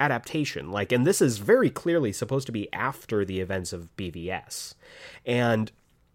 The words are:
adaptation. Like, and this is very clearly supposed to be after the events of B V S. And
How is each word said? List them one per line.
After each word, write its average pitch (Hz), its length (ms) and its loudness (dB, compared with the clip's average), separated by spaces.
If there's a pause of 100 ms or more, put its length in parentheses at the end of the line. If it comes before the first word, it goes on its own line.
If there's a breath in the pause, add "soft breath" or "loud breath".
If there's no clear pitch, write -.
adaptation. 135 720 -2
Like, 101 220 -2
and 123 120 4
this 190 160 4
is 120 180 4
very 175 320 6
clearly 165 420 0
supposed - 340 -4
to 120 60 -8
be 107 200 -4
after 107 520 -2
the 92 160 -4
events 92 320 -4
of 85 240 -12
B 90 140 -6
V 85 200 -8
S. - 440 -10 (520 loud breath)
And 117 460 2 (420)